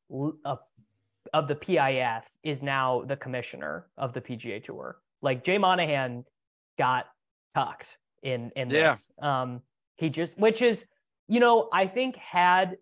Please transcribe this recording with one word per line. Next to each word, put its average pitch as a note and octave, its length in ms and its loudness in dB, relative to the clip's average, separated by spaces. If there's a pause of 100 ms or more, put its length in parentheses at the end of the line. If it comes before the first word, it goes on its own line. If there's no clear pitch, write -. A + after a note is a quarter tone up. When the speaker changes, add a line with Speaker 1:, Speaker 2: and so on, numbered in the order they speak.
Speaker 1:
l-, C#3+ 360 -6
uh, C#3 100 -4 (800)
of D3+ 140 2
the C#3+ 80 0
P - 220 0
I C3+ 180 4
F A#2+ 340 -2 (120)
is C#3+ 220 -6
now C3 400 0
the C3+ 140 -6
commissioner C3+ 800 -8
of B2 160 -4
the B2+ 80 -8
P A#2+ 160 -10
G A2+ 160 -10
A G#2+ 80 -8
Tour. - 400 -14 (200)
Like, C3 220 -2
Jay F#3 140 2
Monahan D3+ 640 0 (540)
got B2+ 300 2 (460)
cucked - 440 -6 (260)
in, A#2+ 320 -6
in B2+ 140 -6
Speaker 2:
Yeah. D3+ 220 4
Speaker 1:
this. - 200 -4 (100)
Um, B2+ 400 -2 (360)
he D#3+ 120 -2
just, D#3 280 -6
which A3 240 4
is, A#3 240 2 (420)
you A3+ 120 2
know, A#3+ 340 6
I F#3+ 120 4
think B3 300 -2
had F3+ 680 2